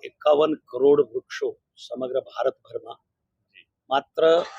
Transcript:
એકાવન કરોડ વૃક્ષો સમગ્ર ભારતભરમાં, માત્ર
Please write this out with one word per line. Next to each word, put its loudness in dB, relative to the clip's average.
એકાવન 0
કરોડ 2
વૃક્ષો -8
સમગ્ર -8
ભારતભરમાં, -8
માત્ર 2